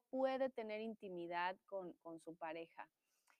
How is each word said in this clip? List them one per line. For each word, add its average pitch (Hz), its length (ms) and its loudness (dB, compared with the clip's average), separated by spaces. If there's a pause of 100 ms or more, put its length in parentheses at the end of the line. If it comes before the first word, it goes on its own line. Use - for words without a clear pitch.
(100)
puede 262 400 4
tener 214 300 -2
intimidad 180 760 0 (100)
con, 185 360 -4
con 165 180 -10
su 165 160 -10
pareja. 165 520 -6 (520)